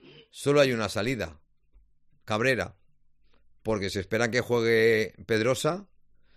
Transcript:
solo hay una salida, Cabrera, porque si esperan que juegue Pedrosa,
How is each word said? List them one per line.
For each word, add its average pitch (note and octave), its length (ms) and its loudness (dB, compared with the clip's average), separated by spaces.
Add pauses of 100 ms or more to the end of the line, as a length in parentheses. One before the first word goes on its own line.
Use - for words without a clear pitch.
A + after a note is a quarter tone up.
(300)
solo C#3+ 300 0
hay C3+ 140 6
una A2 160 -2
salida, G2+ 500 -6 (880)
Cabrera, G#2+ 500 -2 (880)
porque G2+ 260 -2
si G2+ 100 -6
esperan A2+ 320 -2
que B2 100 0
juegue A2+ 720 2 (100)
Pedrosa, B2 600 -2 (500)